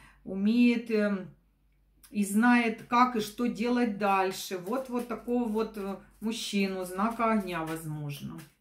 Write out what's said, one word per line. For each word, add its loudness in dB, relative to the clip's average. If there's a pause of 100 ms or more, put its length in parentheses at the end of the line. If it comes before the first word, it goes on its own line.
(240)
умеет, 4
эм, 0 (840)
и 0
знает, 4
как 4
и 2
что -4
делать 0
дальше. 0
Вот, -4
вот -4
такого -2
вот, -2
э, -6 (240)
мужчину, -2
знака 0
огня, -2
возможно. -8 (220)